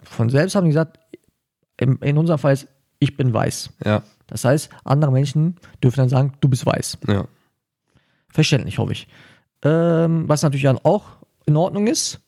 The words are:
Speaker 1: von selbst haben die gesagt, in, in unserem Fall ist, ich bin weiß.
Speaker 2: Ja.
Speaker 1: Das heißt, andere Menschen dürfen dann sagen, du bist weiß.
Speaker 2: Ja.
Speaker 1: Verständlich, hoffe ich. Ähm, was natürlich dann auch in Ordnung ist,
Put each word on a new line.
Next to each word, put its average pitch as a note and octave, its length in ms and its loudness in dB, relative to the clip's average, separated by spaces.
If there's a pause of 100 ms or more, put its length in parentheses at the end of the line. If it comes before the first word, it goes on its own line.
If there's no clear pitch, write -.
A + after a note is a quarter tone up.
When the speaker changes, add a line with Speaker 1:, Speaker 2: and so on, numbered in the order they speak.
Speaker 1:
von - 260 -4
selbst D3+ 260 0
haben F#3+ 100 2
die E3 40 4
gesagt, D3+ 300 -2 (800)
in, B2+ 180 2
in C#3+ 220 0
unserem D#3+ 200 2
Fall C#3 140 2
ist, C3+ 140 -4 (320)
ich C3+ 180 0
bin B2+ 160 0
weiß. - 380 -4 (120)
Speaker 2:
Ja. G#2 200 0 (240)
Speaker 1:
Das - 180 -10
heißt, D3 240 0 (140)
andere C#3+ 280 0
Menschen D3+ 440 0 (280)
dürfen B2+ 140 2
dann B2+ 120 2
sagen, C3+ 320 0
du D3 60 2
bist B2 180 0
weiß. - 420 -4
Speaker 2:
Ja. G2 180 0 (1040)
Speaker 1:
Verständlich, C#3+ 480 0
hoffe G2+ 160 -2
ich. - 140 -12 (560)
Ähm, E3 680 0
was D3+ 140 0
natürlich C#3 200 0
dann C3+ 200 2
auch F#3+ 200 2 (440)
in D3+ 80 2
Ordnung F#3+ 320 0
ist, - 400 -4